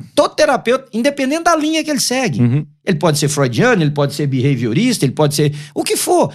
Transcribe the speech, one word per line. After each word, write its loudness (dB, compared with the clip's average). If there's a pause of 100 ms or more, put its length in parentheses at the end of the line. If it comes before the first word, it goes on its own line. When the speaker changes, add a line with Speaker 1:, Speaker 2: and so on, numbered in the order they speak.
(140)
Speaker 1:
Todo 2
terapeuta, 0
independente -2
da 4
linha -2
que -6
ele -2
segue. -2
Speaker 2:
Uhum. 0 (180)
Speaker 1:
Ele 0
pode 2
ser 0
freudiano, 2
ele 0
pode -2
ser -2
behaviorista, 0
ele 0
pode 0
ser 0 (200)
o -4
que -2
for. 0